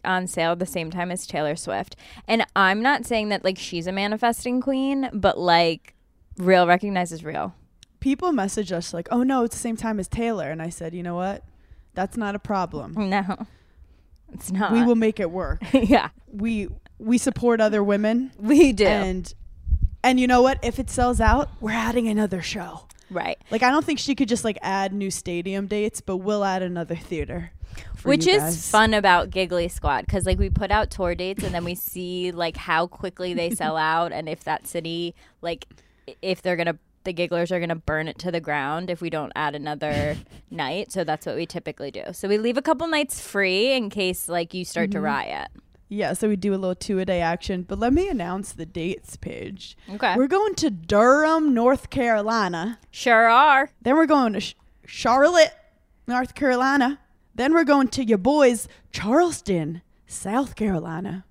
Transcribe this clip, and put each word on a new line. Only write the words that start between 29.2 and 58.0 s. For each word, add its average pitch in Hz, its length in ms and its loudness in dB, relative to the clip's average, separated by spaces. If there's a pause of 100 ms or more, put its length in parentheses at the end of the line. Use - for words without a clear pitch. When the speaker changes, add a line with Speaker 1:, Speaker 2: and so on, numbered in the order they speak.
Speaker 1:
Giggly 175 380 -2
Squad, - 400 -2
'cause, 196 180 0
like, 185 120 2
we 196 120 0
put 190 200 0
out 214 200 2
tour 175 240 -2
dates 185 300 -6
and 185 100 -4
then 175 100 -4
we 175 100 -6
see, 180 580 -6
like, 165 260 -4
how 170 280 0
quickly 185 460 -8
they 170 180 -2
sell 160 260 -4
Speaker 2:
<laughs> - 20 -2
Speaker 1:
out 160 340 0
and 160 160 -8
if 160 160 -10
that 156 220 -6
city, 170 480 -8 (260)
like, 170 260 -10 (420)
i-, - 120 -20
if 185 220 -6
they're 180 140 -2
gonna, 170 220 -2 (260)
the 190 100 -6
Gigglers 170 380 -2
are 175 80 0
gonna 170 160 -4
burn 156 320 -4
it - 120 -12
to 175 120 -4
the 170 80 -4
ground 151 500 -4
if 170 100 -6
we 170 100 -6
don't 156 260 -6
add 147 180 -2
another 147 640 -4 (180)
<laughs> - 160 -20
night. 165 400 -6
So 180 140 -4
that's 156 220 -4
what 123 100 -6
we 165 100 -4
typically 147 460 -10
do. - 100 -12 (100)
So 196 160 -10
we 208 100 2
leave 226 180 0
a 277 60 -2
couple 320 260 0
nights 302 320 -2
free 196 520 0
in 240 180 -2
case, 185 380 -4
like, 170 260 -4
you 180 100 -6
start 196 280 -2
to 185 60 -4
Speaker 2:
Mm-hmm. 151 80 -2
Speaker 1:
riot. 127 420 -4 (420)
Speaker 2:
Yeah, 202 240 -2
so 214 140 0
we 208 80 2
do 196 180 -2
a - 20 -2
little 185 180 -4
two-a-day 185 460 -2
action. 175 420 -2
But 196 160 -8
let 233 140 2
me 370 160 2
announce 190 440 -6
the 165 140 -12
dates 170 500 -8
page. - 600 -12 (140)
Speaker 1:
Okay. 202 260 0
Speaker 2:
We're 262 100 4
going 392 300 0
to 311 140 0
Durham, 269 840 4
North 247 360 2
Carolina. 214 880 0 (100)
Speaker 1:
Sure 226 380 4
are. 269 420 6 (120)
Speaker 2:
Then 254 120 4
we're 320 120 6
going 262 260 4
to - 80 -2
Sh-, - 140 -10 (320)
Charlotte, 302 680 6 (560)
North 247 260 -2
Carolina. 269 640 2 (360)
Then 262 180 0
we're 330 120 4
going 269 240 4
to 269 160 -4